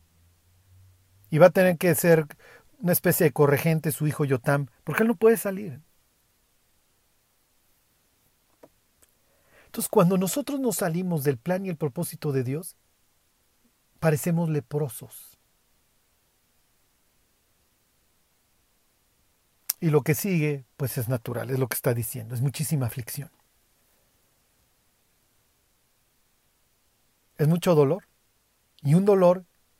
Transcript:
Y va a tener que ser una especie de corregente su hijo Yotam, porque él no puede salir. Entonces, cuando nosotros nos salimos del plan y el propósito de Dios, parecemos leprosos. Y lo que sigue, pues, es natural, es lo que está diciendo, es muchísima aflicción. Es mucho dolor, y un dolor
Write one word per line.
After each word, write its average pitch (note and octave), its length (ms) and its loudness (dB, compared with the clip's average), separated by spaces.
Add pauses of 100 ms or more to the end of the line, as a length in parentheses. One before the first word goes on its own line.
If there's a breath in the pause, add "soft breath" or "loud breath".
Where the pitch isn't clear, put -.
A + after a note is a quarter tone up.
(1300)
Y D#3 80 2
va D3+ 80 10
a F3+ 40 6
tener F#3 260 4
que E3+ 180 2
ser D#3+ 320 4 (540 soft breath)
una F3 120 0
especie F3 320 2
de D3+ 80 4
corregente D3 600 2
su D3 140 -4
hijo D3+ 180 -2
Yotam, C#3 440 -2 (160)
porque E3 180 -2
él A3+ 60 2
no A#3 80 0
puede A3+ 200 4
salir. F#3+ 440 -8 (3750 soft breath)
Entonces, - 240 -8
cuando F#3+ 260 4
nosotros C4+ 440 -2
nos A#3+ 160 -2
salimos E3+ 480 -4
del C#3 120 0
plan F#3 300 -6
y - 20 -6
el E3+ 80 -6
propósito D#3 560 -6
de C3+ 120 -2
Dios, C#3 320 -10 (1200)
parecemos E3 480 0
leprosos. D3 880 -8 (4000)
Y E3+ 100 0
lo D3 120 4
que D3+ 120 0
sigue, D3+ 500 -4 (120)
pues, C3+ 220 -6
es A2+ 100 -6
natural, A#2 420 -6
es C3 80 -4
lo C3 100 -2
que - 60 -8
está - 200 -2
diciendo, A#2 400 -8
es A#2 60 -6
muchísima C#3 460 -4
aflicción. B2+ 440 -12 (4000)
Es D3+ 100 0
mucho E3+ 280 2
dolor, D3+ 340 2 (720)
y C#3+ 120 2
un F#3+ 100 4
dolor F#3 400 4 (360)